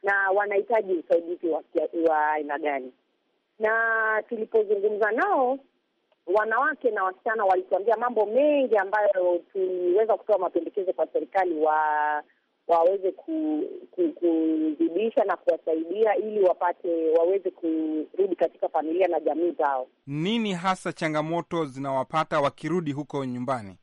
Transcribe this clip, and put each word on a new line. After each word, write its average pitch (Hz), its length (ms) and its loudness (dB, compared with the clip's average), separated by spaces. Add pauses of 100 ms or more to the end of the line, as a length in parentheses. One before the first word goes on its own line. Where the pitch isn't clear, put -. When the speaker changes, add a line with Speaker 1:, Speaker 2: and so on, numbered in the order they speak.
Speaker 1:
Na 196 280 0
wanahitaji 202 640 0
usaidizi 170 560 -2
wa 156 140 -2
kia-, 165 480 -2
wa 151 220 2
aina 147 260 -4
gani? 139 340 -4 (680)
Na 214 140 0 (560)
tulipozungumza 214 840 0
nao, 277 460 0 (680)
wanawake 226 640 0
na 202 140 -2
wasichana 214 400 -4
walituambia 190 520 2
mambo 226 300 0
mengi 262 500 2
ambayo 196 640 2 (120)
tuliweza 185 640 2
kutoa 202 220 0
mapendekezo 180 540 -2
kwa 160 200 -2
serikali 175 480 0
wa-, 151 640 2 (460)
waweze 180 440 2
ku-, 156 500 -4 (280)
ku-, 165 220 -2
kuzidisha 165 1120 0
na 190 120 -2
kuwasaidia 170 800 0
ili 214 280 -2
wapate, 170 760 0
waweze 185 320 2
kurudi 160 840 -2
katika 175 320 -2
familia 165 400 0
na 160 120 0
jamii 156 320 0
zao. 139 340 -2 (200)
Speaker 2:
Nini 196 460 -2
hasa 185 400 -4
changamoto 160 720 -4
zinawapata 139 760 -4
wakirudi 151 520 -2
huko 143 320 -6
nyumbani? 123 580 -6